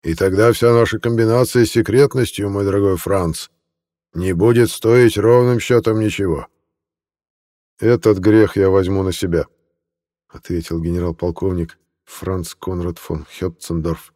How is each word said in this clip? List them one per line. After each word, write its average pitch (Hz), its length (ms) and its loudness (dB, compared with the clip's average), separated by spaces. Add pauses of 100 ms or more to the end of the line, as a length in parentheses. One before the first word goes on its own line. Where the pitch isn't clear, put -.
И 82 120 -6
тогда 98 380 2
вся 120 200 2
наша 117 260 2
комбинация 117 640 2
с 107 60 -2
секретностью, 120 800 0
мой 101 140 -2
дорогой 98 320 0
Франц, 90 520 -4 (680)
не 90 180 -4
будет 113 380 2
стоить 117 460 2
ровным 120 440 2
счетом 110 400 0
ничего». 95 480 -4 (1300)
«Этот 110 360 2
грех 104 380 4
я 95 140 2
возьму 95 320 0
на 92 100 -2
себя», 85 340 -2 (840)
ответил 85 520 -8
генерал-полковник 87 1000 -6 (260)
Франц 92 500 -10
Конрад 87 440 -8
фон 78 260 -10
Хецендорф. 82 920 -8